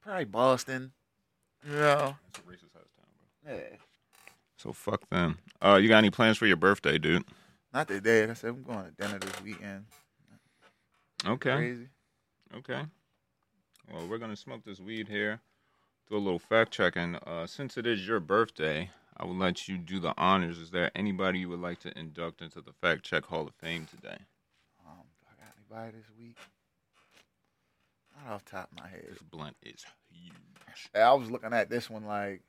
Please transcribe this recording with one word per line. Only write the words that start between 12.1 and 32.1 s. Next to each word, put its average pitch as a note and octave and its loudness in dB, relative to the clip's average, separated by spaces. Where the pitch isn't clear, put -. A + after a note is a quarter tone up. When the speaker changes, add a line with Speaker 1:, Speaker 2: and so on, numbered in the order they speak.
Speaker 2:
Okay. B2+ -10
Well, E2 -12
we're A2 -8
gonna A2 -12
smoke A#2+ -18
this F#2+ -18
weed G#2+ -10
here. G#2+ -4
Do G#2+ -4
a - 0
little G2 0
fact A2+ 2
checking. F2 0
Uh, E2+ -10
since C3+ -12
it A#2 -4
is G#2 -2
your A2 -2
birthday, E2+ 0
I - -10
would F2+ -6
let F#2 -2
you F#2+ -6
do F2 -8
the E2 -2
honors. F2 2
Is E2 -16
there F2 0
anybody F#2+ -2
you F2+ -6
would F2 -8
like F2 -8
to - -14
induct E2 -12
into E2 -16
the - -20
Fact D#2+ 0
Check D#2+ -2
Hall D#2+ -4
of D2 -18
Fame E2 -10
today? - -18
Speaker 1:
Um, D#2 -20
do - -20
I - -20
got - -20
anybody A2 -16
this A2 -20
week? A#2 -20
Not A#2 -10
off G2 -14
the - -20
top F#2 -12
of - -20
my F2 -18
head. F#2+ -18
Speaker 2:
This - -20
blunt D#2 -14
is - -20
huge. - -20
Speaker 1:
Yeah, A2 8
I C3+ 10
was B2 0
looking A#2 -8
at A2 0
this A#2 -4
one G#2+ -14
like G2+ -6